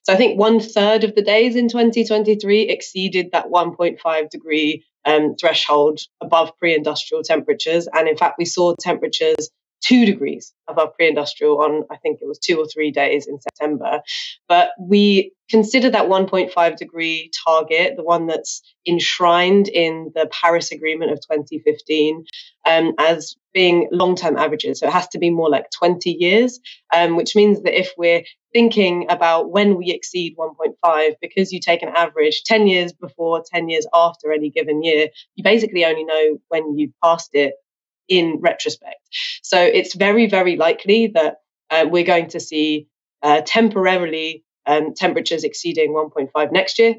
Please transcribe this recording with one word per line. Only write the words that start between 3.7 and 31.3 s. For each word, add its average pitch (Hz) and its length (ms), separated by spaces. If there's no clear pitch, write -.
point 175 260
five 160 280
degree, 156 560
um, 151 340
threshold 151 600
above 165 380
pre-industrial 156 640
temperatures. 160 720
And 160 140
in 151 100
fact, 175 200
we 170 60
saw 175 340
temperatures 160 720
two 247 180
degrees 147 480
above 156 280
pre-industrial 147 680
on, 151 280
I 156 60
think - 240
it 139 60
was 139 120
two 170 200
or 156 80
three 151 240
days 143 360
in 143 140
September. - 600
But 175 220
we 202 520
consider 233 420
that 190 180
one 190 180
point 190 260
five 165 240
degree 160 540
target, 160 500
the 175 60
one 165 240
that's - 360
enshrined 180 840
in 160 460
the 160 120
Paris 170 460
Agreement 156 400
of 147 120
twenty 151 360
fifteen, 156 640
um, 160 340
as 160 380
being 175 380
long-term 180 440
averages. 147 440
So 143 60
it 143 60
has 180 160
to - 100
be 170 120
more 165 200
like - 200
twenty 175 400
years, 185 480
um, 170 240
which - 200
means 208 260
that - 160
if 180 180
we're 170 280
thinking 202 560
about 170 420
when 202 260
we 180 140
exceed 170 460
one 160 200
point 160 260
five, 156 380
because 190 320